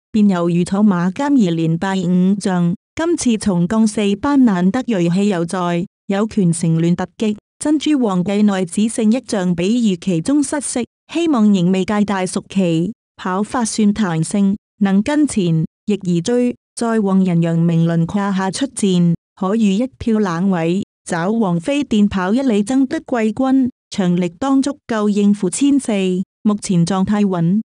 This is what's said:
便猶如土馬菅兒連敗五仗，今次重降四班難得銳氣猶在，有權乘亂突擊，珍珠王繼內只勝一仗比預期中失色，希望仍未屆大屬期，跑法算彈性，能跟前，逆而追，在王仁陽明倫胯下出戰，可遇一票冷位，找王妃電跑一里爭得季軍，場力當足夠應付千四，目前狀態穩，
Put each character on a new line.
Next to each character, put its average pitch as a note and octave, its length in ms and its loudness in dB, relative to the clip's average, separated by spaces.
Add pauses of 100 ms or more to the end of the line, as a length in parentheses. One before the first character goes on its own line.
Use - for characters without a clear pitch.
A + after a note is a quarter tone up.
(120)
便 G#3 160 4
猶 F3 260 0
如 F3 80 2
土 F#3+ 140 -2
馬 F#3 340 2
菅 C#4+ 220 -2
兒 G3+ 220 2
連 E3 240 0
敗 F#3+ 280 -2
五 F3+ 280 2
仗， F3+ 400 -2 (200)
今 E4 220 -2
次 A3 220 0
重 F3 280 0
降 A3 200 2
四 G#3 300 0
班 C#4 280 2
難 F#3 260 2
得 B3+ 120 -2
銳 F3+ 280 0
氣 G3+ 220 0
猶 E3+ 140 -2
在， F3 400 -4 (220)
有 G3+ 180 0
權 F#3 260 0
乘 E3 260 0
亂 E3+ 160 2
突 F3+ 100 -6 (120)
擊， G#3 200 -2 (220)
珍 D4+ 200 0
珠 D4+ 200 0
王 G3 240 0
繼 G3+ 200 0
內 G3 220 2
只 F#3+ 180 -4
勝 A3+ 320 0
一 C4 60 -2
仗 F#3 340 -2
比 G3+ 400 0
預 E3+ 40 -8
期 E3+ 220 -2
中 C#4 220 0
失 C#4+ 180 -4
色， - 200 -6 (320)
希 E4+ 160 -2
望 G#3+ 240 4
仍 F3+ 180 2
未 F#3+ 140 0
屆 G#3 200 0
大 G3 200 -4
屬 F#3 240 -4
期， F3+ 440 0 (240)
跑 F#3+ 260 -4
法 A#3 220 -4
算 G#3 280 0
彈 F3 300 -2
性， G3+ 340 0 (240)
能 G3 220 2
跟 D4 240 0
前， E3 380 0 (220)
逆 G#3 80 0
而 F3+ 280 -2
追， B3 340 0 (180)
在 A3+ 260 -2
王 F#3+ 240 2
仁 F3 180 2
陽 E3 140 0
明 E3 300 2
倫 E3 200 0
胯 G3+ 260 -2
下 F#3+ 180 -2
出 C4+ 160 -4
戰， F3 480 0 (240)
可 F#3+ 180 -2
遇 G#3 180 2
一 A#3+ 120 -2 (120)
票 A3 200 0
冷 F#3+ 320 0
位， F3 320 0 (220)
找 F3 260 -4
王 G3+ 280 0
妃 C#4+ 240 -2
電 G#3 260 2
跑 F#3+ 240 -2
一 B3+ 80 2
里 G#3+ 220 2
爭 C4 240 0
得 D#4+ 140 -4
季 A3 340 -2
軍， C4 340 2 (220)
場 F3+ 260 0
力 F3+ 120 0
當 C4+ 340 0
足 C#4+ 240 -4
夠 G#3+ 220 0
應 G3+ 260 4
付 F#3 160 -2
千 C#4+ 280 2
四， A#3 140 -4 (500)
目 G#3 200 0
前 E3+ 240 2
狀 F#3+ 180 0
態 G#3 200 0
穩， F#3 360 0 (140)